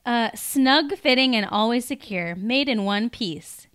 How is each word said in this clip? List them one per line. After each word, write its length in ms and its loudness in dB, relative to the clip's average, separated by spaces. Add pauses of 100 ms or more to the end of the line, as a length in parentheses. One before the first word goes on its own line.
Uh, 300 0
snug 640 2
fitting 360 2
and 120 0
always 400 0
secure. 480 -6
Made 340 0
in 160 0
one 240 0
piece. 680 -10